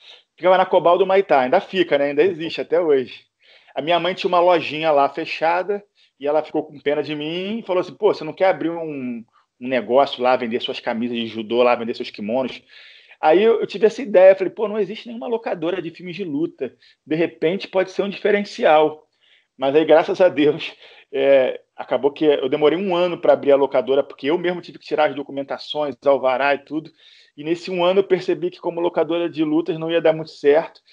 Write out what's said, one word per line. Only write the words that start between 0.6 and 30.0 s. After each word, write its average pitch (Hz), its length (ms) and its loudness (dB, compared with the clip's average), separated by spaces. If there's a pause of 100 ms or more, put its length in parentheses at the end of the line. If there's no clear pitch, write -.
Cobal 175 320 2
do 190 80 2
Maitá, 185 360 2
ainda 131 200 2
fica, 170 380 -2
né? 143 80 0
Ainda 143 160 0
existe 165 400 -2
até 156 180 -2
hoje. 143 460 0 (480)
A 139 80 -6
minha 170 180 0
mãe 175 140 -4
tinha 185 140 -4
uma 180 120 2
lojinha 160 500 2
lá 139 200 4
fechada, 175 720 -4 (340)
e 135 80 -6
ela 151 160 0
ficou 156 200 -4
com 143 180 -14
pena 147 220 -2
de 143 120 -6
mim 175 440 -6
e 220 40 -12
falou 180 200 -2
assim, 180 100 -8
"Pô, 175 220 0
você - 100 -12
não 156 80 -10
quer 185 140 0
abrir 160 240 0
um, 139 520 -8 (380)
um 123 80 -10
negócio 123 540 0
lá, 127 120 2
vender 120 280 -4
suas - 180 -8
camisas 120 380 -4
de 117 80 -6
judô 113 360 -2
lá, 123 120 4
vender 117 200 -6
seus - 140 -10
kimonos?" 117 540 -6 (580)
Aí 160 220 4
eu, 226 180 4
eu 208 60 -4
tive 202 180 -6
essa 214 160 2
ideia, 196 340 6
falei, 190 160 -4
"Pô, 220 160 -6
não 208 120 -6
existe 214 300 -6
nenhuma 240 180 -12
locadora 190 560 -6
de 160 80 -10
filmes 170 260 -14
de 196 80 -8
luta. 147 500 -6 (320)
De 139 80 -4
repente 165 540 -2
pode 185 220 -2
ser - 100 -8
um 196 80 -2
diferencial." 202 920 0 (560)
Mas 139 160 -2
aí, 156 120 4
graças 165 340 4
a 185 80 6
Deus, 147 480 0 (340)
é, 135 520 2 (120)
acabou 139 380 -2
que 156 140 -2
eu 143 200 2
demorei 147 320 2
um 190 160 -2
ano 175 220 0
pra 151 160 2
abrir 131 200 4
a 139 40 6
locadora, 135 460 0
porque - 260 -6
eu 160 80 0
mesmo 175 240 -4
tive 165 180 -20
que - 60 -20
tirar 151 240 0
as 135 80 -6
documentações, 139 880 -8
alvará 131 500 2
e 139 40 -6
tudo. 151 320 -10 (440)
E 147 80 -18
nesse 170 280 -6
um 180 120 -2
ano 185 180 2
eu 196 40 2
percebi 180 460 -2
que - 100 -20
como 170 220 -6
locadora 170 480 -2
de 147 120 -4
lutas 160 360 -2
não 160 120 -6
ia 170 80 2
dar 160 140 2